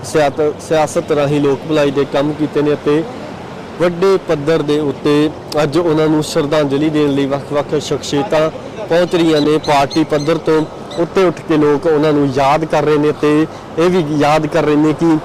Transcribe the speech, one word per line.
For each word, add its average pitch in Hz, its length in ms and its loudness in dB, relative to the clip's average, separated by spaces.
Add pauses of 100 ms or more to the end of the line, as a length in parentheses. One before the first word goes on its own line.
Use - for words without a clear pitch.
ਸਿਆਤ-, 151 500 0 (140)
ਸਿਆਸਤ 160 440 -2
ਰਾਹੀਂ 147 300 0
ਲੋਕ 139 180 0 (100)
ਭਲਾਈ 147 220 2
ਦੇ 139 220 0
ਕੰਮ 147 200 0
ਕੀਤੇ 147 280 -2
ਨੇ 147 120 0
ਅਤੇ 147 300 0 (800)
ਵੱਡੇ 180 360 2 (100)
ਪੱਧਰ 156 340 0
ਦੇ 147 180 0
ਉੱਤੇ 147 500 0 (340)
ਅੱਜ 151 140 0
ਉਹਨਾਂ 156 300 2
ਨੂੰ 156 160 2
ਸ਼ਰਧਾਂਜਲੀ 147 680 0
ਦੇਣ 147 200 2
ਲਈ 139 160 0
ਵੱਖ-ਵੱਖ 139 540 -2
ਸ਼ਖਸੀਅਤਾਂ 151 720 -2 (400)
ਪਹੁੰਚ 175 260 2
ਰਹੀਆਂ 160 260 2
ਨੇ। 151 160 2
ਪਾਰਟੀ 151 460 0
ਪੱਧਰ 151 340 0
ਤੋਂ 156 280 2 (340)
ਉੱਤੇ 170 240 0
ਉੱਠ 170 240 0
ਕੇ 156 100 2
ਲੋਕ 147 280 2
ਉਹਨਾਂ 151 280 2
ਨੂੰ 143 220 2
ਯਾਦ 143 300 2
ਕਰ 151 180 0
ਰਹੇ 151 140 2
ਨੇ 151 140 2 (100)
ਤੇ 151 260 2 (300)
ਇਹ 170 120 2
ਵੀ 180 160 2 (120)
ਯਾਦ 151 300 2
ਕਰ 151 160 0
ਰਹੇ 147 120 2
ਨੇ 151 180 2
ਕਿ 160 320 2